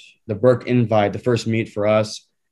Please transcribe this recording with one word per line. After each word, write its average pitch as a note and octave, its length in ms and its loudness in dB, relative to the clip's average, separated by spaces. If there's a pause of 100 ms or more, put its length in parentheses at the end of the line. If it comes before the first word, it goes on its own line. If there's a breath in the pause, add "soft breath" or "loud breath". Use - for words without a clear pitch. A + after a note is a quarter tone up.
(280)
the A2 80 -4
Burke B2 320 2
Invite, G#2+ 460 2
the A#2 60 -8
first A#2+ 280 -2
meet A2+ 220 -2
for G#2 180 -4
us. G#2+ 400 -2 (240)